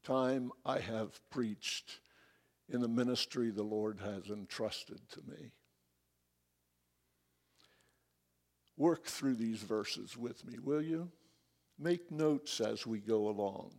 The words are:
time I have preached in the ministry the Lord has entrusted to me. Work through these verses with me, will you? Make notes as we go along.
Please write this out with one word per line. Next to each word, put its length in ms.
time 480
I 140
have 420
preached 680
in 120
the 80
ministry 600
the 120
Lord 380
has 300
entrusted 720
to 180
me. 220
Work 280
through 300
these 280
verses 540
with 280
me, 160
will 220
you? 280
Make 320
notes 500
as 260
we 120
go 300
along. 500